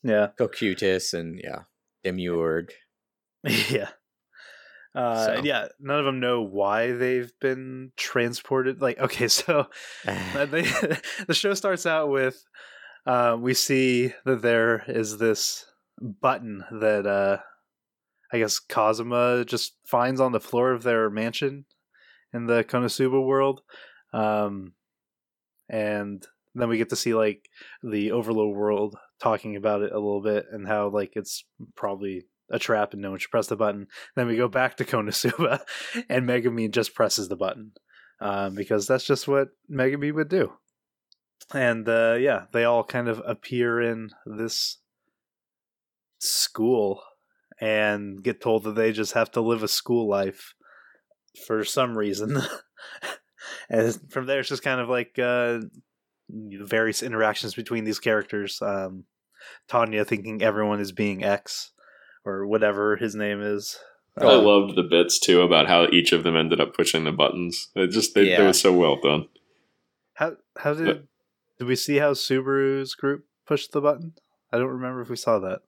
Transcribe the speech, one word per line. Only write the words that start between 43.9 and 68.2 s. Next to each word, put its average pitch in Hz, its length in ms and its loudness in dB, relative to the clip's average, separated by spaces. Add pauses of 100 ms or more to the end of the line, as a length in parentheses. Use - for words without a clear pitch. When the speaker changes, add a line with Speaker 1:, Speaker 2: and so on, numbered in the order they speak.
Speaker 1:
this 110 540 -6 (1400)
school 110 840 0 (580)
and 104 640 -2
get 117 180 -4
told 110 220 2
that 107 120 -6
they 113 160 2
just 107 220 -4
have 113 180 0
to 120 100 -2
live 113 220 0
a 104 40 -4
school 117 420 0
life 98 440 -4 (960)
for 110 160 -2
some 120 340 -2
reason. 107 480 -2
<laughs> - 60 -8 (1160)
And 113 280 2 (140)
from 131 140 -4
there, 135 140 0
it's 131 100 -4
just 139 140 -6
kind 131 160 0
of 120 80 -4
like, 123 320 -2
uh, 120 400 0 (720)
various 107 720 -2
interactions 110 520 0
between 113 280 -6
these 107 160 -4
characters. 104 640 -2
Um, 95 420 -6 (640)
Tanya 110 380 2
thinking 107 360 -4
everyone 104 380 2
is 98 140 -6
being 101 320 -2
X - 460 -2 (520)
or 98 240 -6
whatever 104 480 2
his 107 200 -4
name 104 260 -4
is. 104 360 -4 (400)
Speaker 3:
I - 80 2
Speaker 1:
Uh, 123 160 10
Speaker 3:
loved 101 360 6
the 90 60 4
bits 85 360 4
too 87 220 8
about 82 260 6
how 87 240 8
each 87 220 6
of 82 100 2
them 82 140 2
ended 80 240 2
up - 140 0
pushing 82 280 2
the 78 80 0
buttons. 85 640 0
It 95 120 2
just, 110 280 0
they, 101 140 8